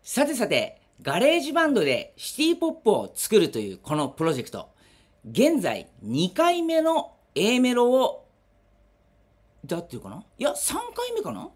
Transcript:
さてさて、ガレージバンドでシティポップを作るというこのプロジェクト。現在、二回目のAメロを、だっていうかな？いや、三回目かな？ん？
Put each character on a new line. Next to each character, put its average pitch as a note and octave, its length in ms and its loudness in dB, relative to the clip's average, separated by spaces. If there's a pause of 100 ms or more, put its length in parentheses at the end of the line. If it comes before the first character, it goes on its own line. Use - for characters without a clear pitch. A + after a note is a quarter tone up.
さ - 220 0
て D4 100 -2
さ A3+ 140 -2
て、 - 320 -2 (220)
ガ C#3+ 160 -2
レ D4+ 180 4
ー E4+ 40 2
ジ C#4+ 120 -6
バ E4 140 2
ン D4 80 2
ド F#3+ 80 4
で C3 340 -2
シ - 180 -12
テ C#4 80 -2 (140)
ィ - 0 -
ポ E4 140 -2
ッ - 20 -8
プ - 180 0
を A2 240 -2
作 - 240 2
る E3+ 120 4
と A#2 80 -6
い G2+ 160 -6
う - 20 -14
こ - 180 -6
の D3 140 -2
プ D#3+ 160 -6
ロ D#3+ 80 0
ジ B2+ 80 -4
ェ - 40 -8
ク - 60 -14
ト。 - 200 -14 (600)
現 C4 300 2
在、 A2 260 -4 (140)
二 C3+ 300 -2
回 F4 320 2
目 D#4+ 180 2
の D#4+ 320 0 (220)
A A3+ 260 2
メ B3 140 4
ロ A#3+ 180 4
を、 - 340 0 (1400)
だ E3+ 140 -4
っ E3+ 60 -16
て B2+ 100 -14
い - 20 -10
う - 40 -14
か - 60 -14
な？ F#3+ 160 -14 (140)
い - 40 -6
や、 C#5+ 140 -2
三 - 220 -4 (160)
回 A#4+ 180 -6
目 A4+ 80 -4
か G3+ 120 -8
な？ - 100 -10
ん？ F#4+ 140 -14